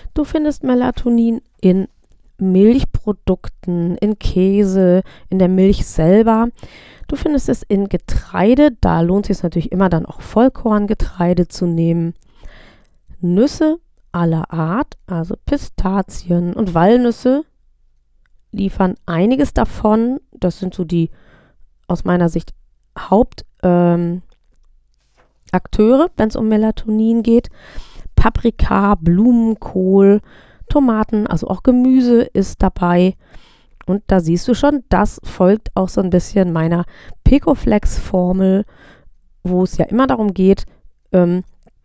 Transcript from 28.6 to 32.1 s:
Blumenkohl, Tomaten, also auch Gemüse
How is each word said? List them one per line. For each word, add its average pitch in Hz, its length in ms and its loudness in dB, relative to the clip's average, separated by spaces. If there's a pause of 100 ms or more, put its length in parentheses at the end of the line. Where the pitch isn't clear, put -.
Blumenkohl, 196 1300 2 (480)
Tomaten, 220 580 0
also - 220 -4
auch 190 140 -6
Gemüse 247 600 4